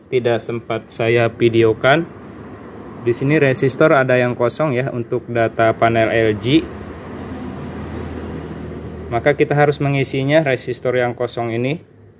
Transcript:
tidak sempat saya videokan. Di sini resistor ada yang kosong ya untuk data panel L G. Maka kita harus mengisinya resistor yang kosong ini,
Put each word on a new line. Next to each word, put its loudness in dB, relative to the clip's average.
tidak 0
sempat -8
saya 2
videokan. 4
Di 2
sini 2
resistor 4
ada 4
yang 2
kosong 0
ya -2
untuk -6
data 2
panel 2
L 4
G. 2
Maka 2
kita 2
harus 4
mengisinya 2
resistor -2
yang 0
kosong -4
ini, -2